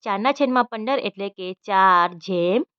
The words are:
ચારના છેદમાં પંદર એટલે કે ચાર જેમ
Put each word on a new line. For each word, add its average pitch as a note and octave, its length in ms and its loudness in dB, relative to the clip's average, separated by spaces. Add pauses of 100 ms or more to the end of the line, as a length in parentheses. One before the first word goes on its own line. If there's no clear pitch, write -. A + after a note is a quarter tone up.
ચારના A3+ 340 0
છેદમાં B3 320 0
પંદર A#3 280 -4
એટલે G3 300 -8
કે F#3+ 200 -12 (140)
ચાર F#3+ 520 4
જેમ F3+ 460 0 (180)